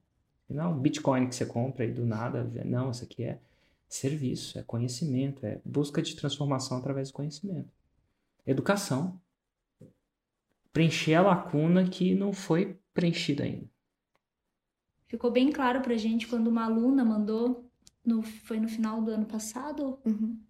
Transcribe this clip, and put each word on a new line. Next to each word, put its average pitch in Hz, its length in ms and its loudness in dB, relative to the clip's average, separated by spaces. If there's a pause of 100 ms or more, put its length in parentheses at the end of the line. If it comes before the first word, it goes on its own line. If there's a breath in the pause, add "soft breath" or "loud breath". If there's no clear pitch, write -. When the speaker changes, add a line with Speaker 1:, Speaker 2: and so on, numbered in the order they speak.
(480)
Speaker 1:
Não 139 160 -4
é - 40 -2
um 160 100 0
Bitcoin 131 500 2
que 123 60 -6
você - 100 -2
compra 127 400 -2
e - 80 0
do 120 140 -2
nada 117 380 -2
vê. 117 200 -6
Não, 127 260 0
isso 117 140 -8
aqui - 200 -10
é - 140 -6 (500 soft breath)
serviço, - 680 -4
é 117 40 -8
conhecimento, 127 840 -4
é 104 200 -4
busca 143 380 -2
de - 140 -6
transformação 143 640 -2
através 135 320 -4
do - 40 -20
conhecimento. 151 540 -8 (800)
Educação. 170 760 0 (1500)
Preencher 156 420 2
a 170 80 8
lacuna 180 680 4
que 185 260 2
não 196 180 0
foi - 440 0 (160)
preenchida 170 520 0
ainda. - 220 -6 (1400)
Speaker 2:
Ficou 233 240 -2
bem 254 200 6
claro 262 300 2
pra 240 160 2
gente 226 300 0
quando 233 220 2
uma 226 160 2
aluna 233 400 4
mandou, 220 680 0 (340)
no, 226 180 2
foi - 380 -8
no 226 80 0
final 226 340 -2
do 220 80 0
ano 214 160 0
passado, 269 800 -6
Speaker 3:
Uhum. 220 340 -2 (100)